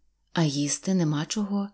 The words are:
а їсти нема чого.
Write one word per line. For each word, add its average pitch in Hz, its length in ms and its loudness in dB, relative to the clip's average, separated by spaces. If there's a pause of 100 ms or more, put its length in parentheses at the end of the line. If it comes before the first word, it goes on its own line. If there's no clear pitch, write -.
(320)
а 170 100 2
їсти 143 520 0
нема 151 320 0
чого. 202 480 -4